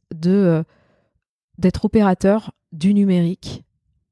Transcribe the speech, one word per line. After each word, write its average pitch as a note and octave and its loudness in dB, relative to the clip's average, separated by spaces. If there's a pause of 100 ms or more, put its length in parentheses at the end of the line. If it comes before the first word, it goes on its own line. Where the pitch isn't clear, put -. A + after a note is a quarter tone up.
(120)
de, E3 -2
euh, F3 2 (960)
d'être F3+ -2
opérateur G3+ 0 (200)
du F3 0
numérique, F#3 -2 (500)